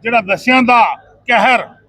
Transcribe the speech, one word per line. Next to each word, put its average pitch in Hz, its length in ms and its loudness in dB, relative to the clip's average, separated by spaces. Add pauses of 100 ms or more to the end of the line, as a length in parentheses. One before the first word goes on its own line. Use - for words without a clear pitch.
ਜਿਹੜਾ 226 160 0
ਨਸ਼ਿਆਂ 208 420 -2
ਦਾ 240 200 2 (460)
ਕਹਿਰ 233 380 0 (220)